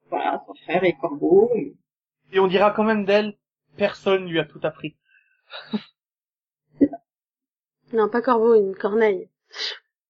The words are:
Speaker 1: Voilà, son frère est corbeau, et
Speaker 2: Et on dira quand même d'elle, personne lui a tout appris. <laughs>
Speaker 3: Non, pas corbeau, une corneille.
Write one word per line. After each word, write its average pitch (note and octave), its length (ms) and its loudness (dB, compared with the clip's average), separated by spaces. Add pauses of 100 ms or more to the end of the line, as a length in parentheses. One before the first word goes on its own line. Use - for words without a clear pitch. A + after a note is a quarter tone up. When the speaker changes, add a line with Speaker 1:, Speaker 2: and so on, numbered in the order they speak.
(100)
Speaker 1:
Voilà, - 360 -4
son - 80 -20 (100)
frère F#3 200 -2
est F3 160 2
corbeau, E3 560 2
et - 180 -8 (580)
Speaker 2:
Et F#3+ 80 2
on F#3+ 60 4
dira G3 260 2
quand G#3 120 -2
même G#3+ 200 0
d'elle, G#3 320 0 (400)
personne F#3+ 520 -2
lui E3 100 -4
a D#3+ 60 0
tout D#3 200 -20
appris. D#3 320 -10 (720)
<laughs> - 40 -6 (2250)
Speaker 3:
Non, A3 160 2
pas A#3 140 -2
corbeau, A#3 320 2
une G3 200 2
corneille. G#3 540 -2 (800)